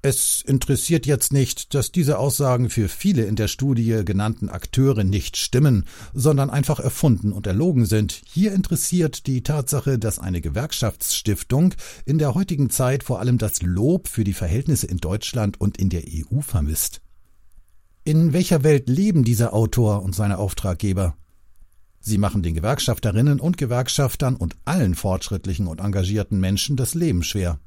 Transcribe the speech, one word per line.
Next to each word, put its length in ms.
Es 440
interessiert 580
jetzt 280
nicht, 420
dass 160
diese 300
Aussagen 500
für 180
viele 360
in 100
der 140
Studie 560
genannten 460
Akteure 520
nicht 340
stimmen, 480
sondern 340
einfach 300
erfunden 540
und 160
erlogen 380
sind. 380
Hier 280
interessiert 760
die 160
Tatsache, 560
dass 220
eine 200
Gewerkschaftsstiftung 1300
in 140
der 180
heutigen 340
Zeit 320
vor 160
allem 180
das 260
Lob 440
für 160
die 120
Verhältnisse 520
in 120
Deutschland 600
und 160
in 120
der 180
E 240
U 100
vermisst. 600
In 280
welcher 300
Welt 260
leben 360
dieser 300
Autor 500
und 100
seine 240
Auftraggeber? 800
Sie 200
machen 260
den 100
Gewerkschafterinnen 840
und 160
Gewerkschaftern 800
und 200
allen 280
fortschrittlichen 720
und 140
engagierten 580
Menschen 380
das 180
Leben 300
schwer. 420